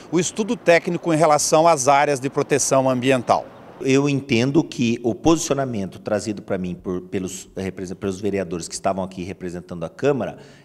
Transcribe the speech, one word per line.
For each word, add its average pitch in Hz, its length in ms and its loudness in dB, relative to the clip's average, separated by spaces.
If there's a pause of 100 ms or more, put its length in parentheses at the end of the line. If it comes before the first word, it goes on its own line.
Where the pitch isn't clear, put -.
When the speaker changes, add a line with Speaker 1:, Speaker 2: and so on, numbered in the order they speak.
(120)
Speaker 1:
o 165 80 0
estudo 208 360 -2
técnico 170 560 2
em 156 60 2
relação 156 500 4
às 139 200 4
áreas 143 320 4
de 135 100 -4
proteção 135 580 0
ambiental. 123 560 2 (360)
Speaker 2:
Eu 139 300 4
entendo 139 540 2
que 117 400 -2
o 113 100 0
posicionamento 135 840 0
trazido 104 420 -4
pra 98 160 -6
mim 90 160 -6
por, 90 280 -6
pelos, 92 540 -8
represen-, 95 380 -8
pelos 95 260 -6
vereadores 92 480 -4
que - 60 -16
estavam 95 300 -4
aqui 92 180 -10
representando 87 640 -10
a 82 60 -6
Câmara, 120 500 -2 (260)